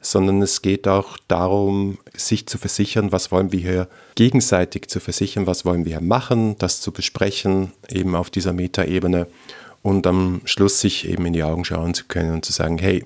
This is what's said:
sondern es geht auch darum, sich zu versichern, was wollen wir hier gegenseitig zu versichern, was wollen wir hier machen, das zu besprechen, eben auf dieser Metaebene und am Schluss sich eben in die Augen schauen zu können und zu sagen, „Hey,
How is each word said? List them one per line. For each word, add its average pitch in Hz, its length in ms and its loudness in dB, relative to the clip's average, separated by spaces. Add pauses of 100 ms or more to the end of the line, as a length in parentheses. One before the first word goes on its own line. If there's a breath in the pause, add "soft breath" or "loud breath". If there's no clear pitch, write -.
sondern 98 420 2
es - 200 -2
geht 98 260 0
auch 98 300 0 (100)
darum, 98 720 0 (160)
sich - 320 -4
zu - 120 -8
versichern, 101 540 -2
was 95 180 0
wollen 95 220 2
wir 95 80 0
hier 90 280 -2 (260 loud breath)
gegenseitig 110 760 2
zu - 120 -4
versichern, - 460 -2
was 90 180 -2
wollen 87 200 2
wir 80 140 -4
hier 82 80 -4
machen, 113 520 2
das - 220 -2
zu - 120 -8
besprechen, 95 800 -2 (160)
eben 92 260 -2
auf 87 160 -2
dieser 90 220 -2
Metaebene 90 760 0 (560 loud breath)
und 95 240 2
am 92 380 2
Schluss - 360 2
sich - 280 0
eben 87 180 0
in 85 60 0
die 82 100 0
Augen 82 220 -2
schauen 85 300 -2
zu - 120 -6
können 82 260 -2
und 80 120 -4
zu - 80 -4
sagen, 82 260 -2
„Hey, 92 280 2